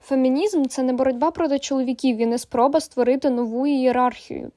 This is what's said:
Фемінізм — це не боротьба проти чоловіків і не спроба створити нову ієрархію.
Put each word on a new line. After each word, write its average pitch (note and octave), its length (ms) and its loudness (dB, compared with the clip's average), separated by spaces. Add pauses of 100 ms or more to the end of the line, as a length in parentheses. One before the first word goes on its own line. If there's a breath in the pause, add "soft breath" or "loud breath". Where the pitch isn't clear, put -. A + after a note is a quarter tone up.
Фемінізм — C#4 680 0
це - 140 -4
не B3+ 100 0
боротьба C4 380 0
проти D4+ 280 -2
чоловіків C4 600 -2
і A3+ 80 0
не A#3 120 0
спроба C#4 420 2
створити C4 500 0
нову A#3+ 360 -2
ієрархію. B3 920 -2